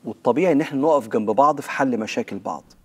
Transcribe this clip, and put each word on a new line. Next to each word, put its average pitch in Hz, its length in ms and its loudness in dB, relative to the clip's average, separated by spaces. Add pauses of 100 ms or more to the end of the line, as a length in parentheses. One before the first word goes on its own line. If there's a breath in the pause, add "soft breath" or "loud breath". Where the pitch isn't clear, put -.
والطبيعي 131 460 0
إن 143 100 4
احنا 143 200 -4
نقف 143 260 2
جنب 107 240 -2
بعض 139 300 4
في - 100 -12
حل 127 280 -2
مشاكل 107 400 -6
بعض 87 240 -10 (220)